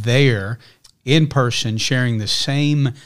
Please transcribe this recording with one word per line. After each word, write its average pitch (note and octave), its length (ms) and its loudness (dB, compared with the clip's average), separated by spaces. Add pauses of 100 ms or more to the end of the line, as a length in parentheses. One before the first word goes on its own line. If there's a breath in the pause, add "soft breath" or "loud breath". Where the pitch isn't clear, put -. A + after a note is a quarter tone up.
there A#2 560 2 (440 soft breath)
in D3+ 220 2
person, A#2 540 -2
sharing B2 400 0
the G#2 80 -6
same C#3+ 640 0 (140 loud breath)